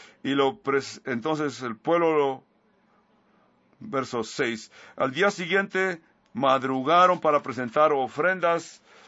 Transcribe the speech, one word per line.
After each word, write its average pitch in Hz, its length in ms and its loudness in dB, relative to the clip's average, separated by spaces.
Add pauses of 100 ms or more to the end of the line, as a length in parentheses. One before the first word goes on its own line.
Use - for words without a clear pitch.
(240)
y 135 120 -2
lo 135 220 2
pres-, 135 480 -2
entonces 135 580 -4
el 117 120 -6
pueblo 165 400 2
lo, 139 280 0 (1400)
verso 117 440 -4
seis, 117 480 -6 (240)
al 131 160 -2
día 180 200 0
siguiente 185 720 -2 (320)
madrugaron 135 840 2
para 147 220 2
presentar 127 520 0
ofrendas 165 880 -2 (240)